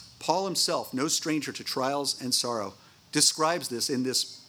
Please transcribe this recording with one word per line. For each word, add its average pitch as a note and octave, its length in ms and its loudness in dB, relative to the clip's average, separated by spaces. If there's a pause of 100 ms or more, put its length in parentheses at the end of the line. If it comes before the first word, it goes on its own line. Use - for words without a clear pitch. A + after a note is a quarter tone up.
(200)
Paul F#3 260 2
himself, D#3 480 0
no C3+ 140 0
stranger D#3 440 0
to B2+ 120 -10
trials C3+ 560 0
and B2+ 140 -2
sorrow, A2 400 -2 (380)
describes D3+ 560 4
this A#2 220 -2
in B2+ 140 0
this - 340 -2 (120)